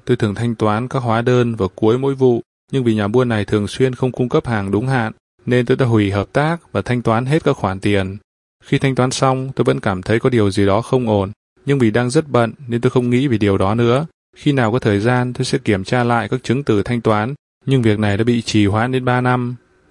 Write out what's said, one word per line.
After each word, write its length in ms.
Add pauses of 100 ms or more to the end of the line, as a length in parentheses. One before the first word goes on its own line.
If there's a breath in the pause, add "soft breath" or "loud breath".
tôi 120
thường 180
thanh 200
toán 340
các 100
hóa 240
đơn 320
vào 140
cuối 300
mỗi 160
vụ. 280 (300)
Nhưng 120
vì 100
nhà 140
buôn 200
này 160
thường 220
xuyên 280
không 180
cung 160
cấp 180
hàng 240
đúng 180
hạn, 240 (340)
nên 200
tôi 100
đã 100
hủy 240
hợp 220
tác 400
và 100
thanh 200
toán 240
hết 180
các 120
khoản 240
tiền. 360 (480)
Khi 140
thanh 160
toán 160
xong, 460
tôi 80
vẫn 160
cảm 220
thấy 160
có 120
điều 200
gì 160
đó 160
không 260
ổn. 220 (360)
Nhưng 120
vì 120
đang 200
rất 180
bận 240 (160)
nên 120
tôi 100
không 200
nghĩ 180
về 100
điều 200
đó 160
nữa. 320 (300)
Khi 160
nào 200
có 60
thời 220
gian, 320
tôi 120
sẽ 140
kiểm 260
tra 200
lại 240
các 140
chứng 200
từ 200
thanh 180
toán. 340 (320)
Nhưng 160
việc 160
này 180
đã 80
bị 180
trì 240
hoãn 260
đến 120
ba 160
năm. 340 (360)